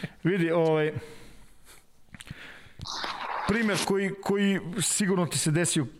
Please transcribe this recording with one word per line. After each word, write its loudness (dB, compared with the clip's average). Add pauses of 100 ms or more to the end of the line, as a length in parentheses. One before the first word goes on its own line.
(240)
vidi, 2
ovaj, 4 (2500)
primer 2 (100)
koji, 0
koji 2 (220)
sigurno 2
ti -4
se 2
desi 2
u 0 (140)